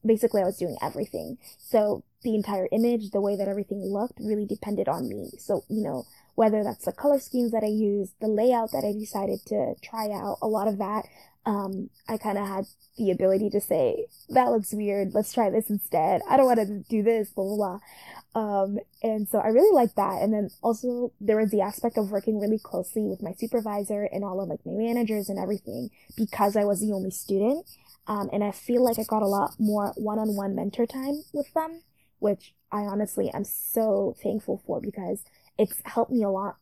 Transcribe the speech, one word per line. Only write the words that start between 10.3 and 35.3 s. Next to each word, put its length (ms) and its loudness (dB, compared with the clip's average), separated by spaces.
a 60 -2
lot 200 0
of 100 0
that, 280 -2
um, 420 -2
I 80 -4
kinda 280 -2
had 200 -4
the 120 2
ability 420 4
to 100 2
say, 460 2
"That 240 4
looks 220 0
weird, 400 -2
let's 180 0
try 180 2
this 200 0
instead. 580 2
I 80 4
don't 100 8
wanna 200 4
do 360 -2
this, 300 2
blah, 140 -2
blah, 100 -2
blah." 240 -2
Um, 420 0
and 280 0
so 100 2
I 80 0
really 260 8
liked 220 6
that. 260 0
And 120 2
then 160 0
also 500 0
there 160 4
was 120 2
the 120 2
aspect 360 -2
of 140 0
working 280 0
really 200 0
closely 460 -4
with 180 -4
my 80 -8
supervisor 720 -4
and 220 -4
all 160 -4
of, 80 -6
like, 160 -8
my 80 -8
managers 560 -2
and 100 -4
everything, 500 -6
because 420 0
I 80 4
was 160 0
the 100 0
only 200 -4
student. 540 0
Um, 260 -4
and 100 0
I 80 -2
feel 320 0
like 160 2
I 40 -4
got 200 0
a 40 2
lot 320 0
more 360 0
one-on-one 580 -2
mentor 320 -2
time 380 -6
with 200 -4
them, 280 -4
which 340 -2
I 100 -2
honestly 520 -2
am 100 -4
so 800 0
thankful 440 -4
for, 160 -4
because 420 -6